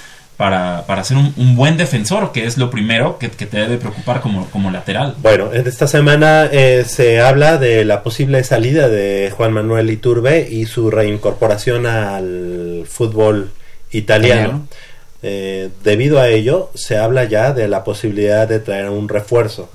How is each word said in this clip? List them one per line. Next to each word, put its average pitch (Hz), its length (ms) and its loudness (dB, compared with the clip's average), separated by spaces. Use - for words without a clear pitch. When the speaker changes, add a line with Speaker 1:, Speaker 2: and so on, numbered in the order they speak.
Speaker 1:
para, 90 500 -2
para 95 180 -4
ser 131 140 0
un, 139 180 2
un 123 180 4
buen 147 220 2
defensor, 175 560 -2
que 113 140 -4
es 117 100 -6
lo 123 140 -2
primero 117 480 -2
que, 120 120 -8
que - 160 -10
te 107 120 -6
debe 113 180 -2
preocupar 120 440 -6
como, 98 300 -4
como 98 220 -4
lateral. 104 500 -4
Speaker 2:
Bueno, 107 300 4
en 123 160 -2
esta 135 180 0
semana, 151 640 4
eh, 131 380 4
se 117 320 4
habla 143 380 6
de 117 260 2
la 104 180 0
posible 135 400 0
salida 131 460 2
de 98 480 0
Juan 113 160 0
Manuel 110 380 0
Iturbe 120 600 2
y 113 160 -4
su 113 240 -2
reincorporación 107 960 0
al 90 1000 -6
fútbol 107 640 0
italiano. 110 480 2
Speaker 3:
Italiano. 139 280 -4
Speaker 2:
Eh, 95 460 -8
debido 127 340 2
a 123 100 4
ello, 120 460 0
se - 220 -4
habla 120 280 0
ya 110 280 0
de 117 160 -2
la 98 160 -4
posibilidad 104 640 0
de 110 100 0
traer 101 300 -6
un 104 220 -6
refuerzo, 104 640 -2